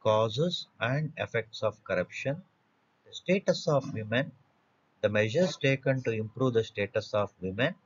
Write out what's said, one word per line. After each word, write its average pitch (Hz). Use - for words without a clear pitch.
causes 113
and 131
effects 110
of 107
corruption, 131
the -
status 185
of 143
women, 110
the 104
measures 113
taken 135
to 117
improve 127
the 113
status -
of 104
women, 104